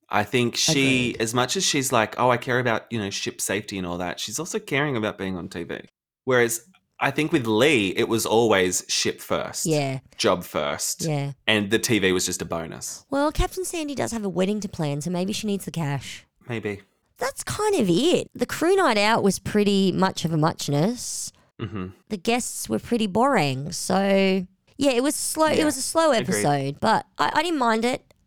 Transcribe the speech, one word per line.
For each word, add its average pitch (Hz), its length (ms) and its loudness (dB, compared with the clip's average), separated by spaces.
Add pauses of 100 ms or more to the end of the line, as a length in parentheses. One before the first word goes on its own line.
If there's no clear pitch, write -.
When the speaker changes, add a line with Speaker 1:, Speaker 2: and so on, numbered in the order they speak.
Speaker 1:
I 104 160 2
think 120 320 0
she, 135 540 2
Speaker 2:
Agreed. - 120 -6
Speaker 1:
as 117 120 -2
much 127 220 0
as 190 80 0
she's 131 280 0
like, 110 260 2
"Oh, 127 120 4
I 120 60 4
care 123 220 -2
about, 120 320 0
you 117 80 -4
know, 98 120 -4
ship - 300 -6
safety 104 380 -4
and 90 80 -6
all 87 120 -6
that," 87 220 -6
she's - 200 -8
also 180 180 -6
caring 147 380 -2
about 107 220 -2
being 95 180 -4
on 87 120 -8
T 87 160 -10
V. - 140 -10 (460)
Whereas 120 380 2 (380)
I 135 120 0
think 151 200 -2
with 135 140 2
Lee, 110 500 4
it - 120 2
was 107 180 0
always 98 600 4
ship - 320 -2
first. - 460 -4
Speaker 2:
Yeah. 139 340 0 (160)
Speaker 1:
Job 92 280 0
first. - 580 -4
Speaker 2:
Yeah. 143 300 -2 (140)
Speaker 1:
And 107 240 2
the 113 80 2
T 110 220 2
V 95 120 4
was 92 140 2
just 90 160 -4
a - 20 -6
bonus. - 680 -8
Speaker 2:
Well, 285 220 0
Captain 370 320 -2
Sandy 311 300 -6
does 226 180 -2
have 220 120 -6
a 196 40 -2
wedding 185 320 0
to 190 80 -8
plan, 147 320 -4
so 180 100 -4
maybe 185 220 -2
she 214 140 -6
needs 202 180 -2
the 165 80 -10
cash. 143 520 -6 (240)
Speaker 1:
Maybe. 104 340 -6 (360)
Speaker 2:
That's 539 260 -4
kind 415 320 0
of 214 120 2
it. 247 460 2
The 240 120 -4
crew 349 300 2
night 277 220 4
out 214 240 4
was 190 160 2
pretty 196 540 2
much - 320 0
of 165 80 0
a 165 40 0
muchness. 156 960 0 (280)
Speaker 1:
Mm-hmm. 98 260 -6 (240)
Speaker 2:
The 214 60 -6
guests - 520 -4
were 220 100 -2
pretty 220 280 -2
boring. 170 680 0
So, 190 720 2 (300)
yeah, 277 140 2
it 247 120 2
was 285 140 0
slow. - 300 0
It 302 120 4
Speaker 1:
Yeah, 311 60 4
Speaker 2:
was 294 140 0
a 254 40 -6
slow 320 300 2
Speaker 1:
agreed. 214 160 0
Speaker 2:
episode, 143 520 0
but 214 260 2 (100)
I, - 200 2
I 311 60 2
didn't 330 160 0
mind 233 280 2
it, - 180 -2 (220)